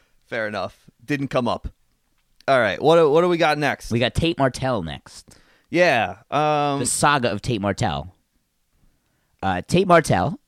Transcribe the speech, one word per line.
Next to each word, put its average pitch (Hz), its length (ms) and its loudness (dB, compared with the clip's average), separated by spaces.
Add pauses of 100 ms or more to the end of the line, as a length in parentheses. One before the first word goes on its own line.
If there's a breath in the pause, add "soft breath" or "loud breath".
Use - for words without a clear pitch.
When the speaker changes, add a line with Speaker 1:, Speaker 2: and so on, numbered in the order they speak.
(260 soft breath)
Speaker 1:
Fair 113 220 -6
enough. 101 420 -10 (140)
Didn't 139 240 -4
come 123 200 -2
up. 90 200 -6 (800)
All 131 120 4
right. 98 200 0
What, 160 300 6
what 156 120 6
do 180 60 2
we 175 100 2
got 156 200 2
next? 139 320 -4
Speaker 2:
We 117 80 -2
got 120 160 0
Tate 165 240 -2
Martell 127 440 -2
next. - 540 -14 (340 soft breath)
Speaker 1:
Yeah. 127 460 0 (140)
Um, 147 500 0
Speaker 2:
The 123 60 -2
saga 143 440 2
of 101 120 -6
Tate 113 180 -4
Martell. 90 540 -4 (1300)
Uh, 92 240 -2
Tate 185 200 0
Martell 156 600 2